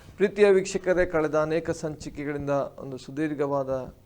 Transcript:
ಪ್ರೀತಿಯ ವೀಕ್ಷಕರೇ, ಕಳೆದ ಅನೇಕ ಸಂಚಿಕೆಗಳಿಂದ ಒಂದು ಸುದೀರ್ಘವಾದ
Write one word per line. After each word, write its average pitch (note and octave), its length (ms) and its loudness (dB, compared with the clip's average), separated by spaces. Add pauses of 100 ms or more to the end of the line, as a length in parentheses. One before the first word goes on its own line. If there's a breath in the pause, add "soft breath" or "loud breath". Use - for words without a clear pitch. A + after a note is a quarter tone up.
(160 soft breath)
ಪ್ರೀತಿಯ G#3 340 6
ವೀಕ್ಷಕರೇ, F#3 560 2
ಕಳೆದ D#3+ 280 0
ಅನೇಕ D#3 360 0
ಸಂಚಿಕೆಗಳಿಂದ D3 800 -6
ಒಂದು C#3 480 -4
ಸುದೀರ್ಘವಾದ C#3 960 -4 (120)